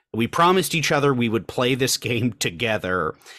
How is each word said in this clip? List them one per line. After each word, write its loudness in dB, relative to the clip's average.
we -2
promised 2
each 0
other 2
we 0
would -2
play 0
this 0
game -2
<laughs> -10
together, -2